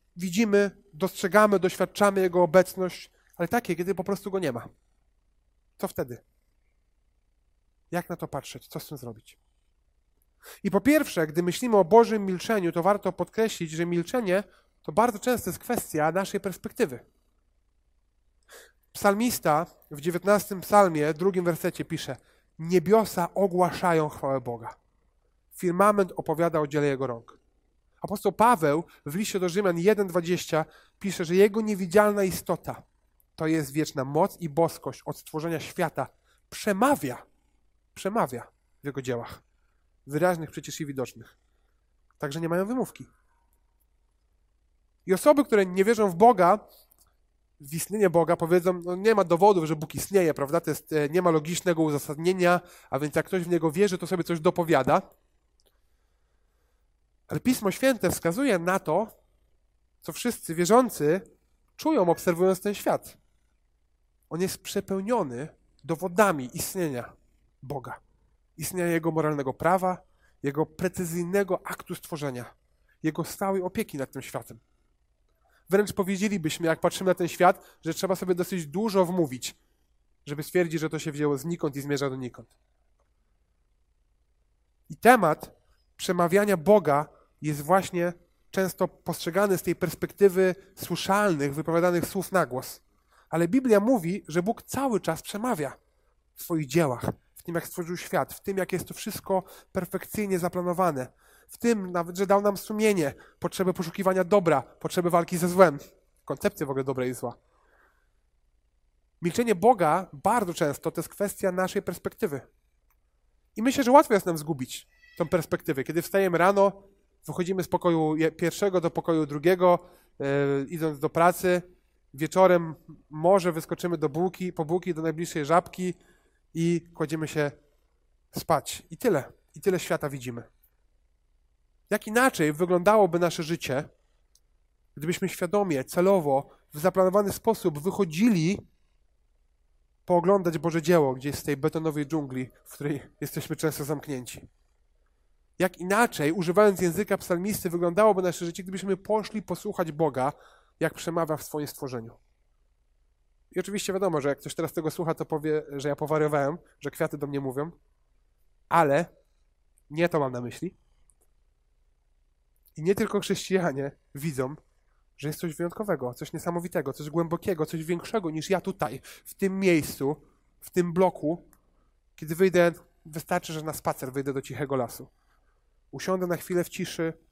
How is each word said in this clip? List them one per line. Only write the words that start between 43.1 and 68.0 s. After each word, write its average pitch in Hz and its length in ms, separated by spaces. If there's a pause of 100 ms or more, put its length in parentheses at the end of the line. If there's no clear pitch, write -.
I 180 80
osoby, 294 320
które 202 200
nie 185 200
wierzą 214 240
w 170 60
Boga, 196 440 (1000)
w 143 140
istnienie 185 360
Boga, 165 280
powiedzą: 175 480
„No 180 100
nie 214 200
ma 202 80
dowodów, 170 420
że 156 100
Bóg 151 200
istnieje”, 170 380
prawda? 143 280
To - 80
jest, - 240
e, 147 160
nie 175 120
ma 180 100
logicznego 160 520
uzasadnienia, 170 800 (280)
a 135 100
więc 147 160
jak 160 100
ktoś 185 180
w 165 40
Niego 165 240
wierzy, 180 260
to 170 100
sobie 175 160
coś 170 160
dopowiada. 160 640 (2250)
Ale 151 120
Pismo 233 320
Święte 226 400
wskazuje 196 480
na 180 200
to, 190 440 (800)
co 165 120
wszyscy - 420
wierzący 175 640 (540)
czują, 254 340
obserwując 180 520
ten 202 120
świat. - 440 (1120)
On 160 120
jest 185 160
przepełniony 190 880 (360)
dowodami 170 720
istnienia 165 600 (480)
Boga, 131 380 (580)